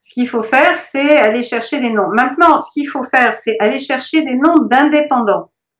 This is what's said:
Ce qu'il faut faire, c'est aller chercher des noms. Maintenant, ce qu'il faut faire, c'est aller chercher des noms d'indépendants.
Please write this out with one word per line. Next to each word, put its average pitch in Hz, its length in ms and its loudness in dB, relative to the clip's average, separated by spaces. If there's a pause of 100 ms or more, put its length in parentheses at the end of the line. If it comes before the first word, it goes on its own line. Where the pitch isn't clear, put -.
Ce - 120 -20
qu'il 247 160 -4
faut 233 140 -4
faire, 330 360 2
c'est 285 400 0
aller 226 240 2
chercher 233 380 -6
des 240 100 -2
noms. 202 200 -2
Maintenant, 277 500 2
ce - 140 -16
qu'il 285 140 -4
faut 262 160 -8
faire, 240 300 0
c'est 226 240 -6
aller 226 200 0
chercher 277 440 -4
des 262 140 -4
noms 311 220 4
d'indépendants. 262 920 0 (300)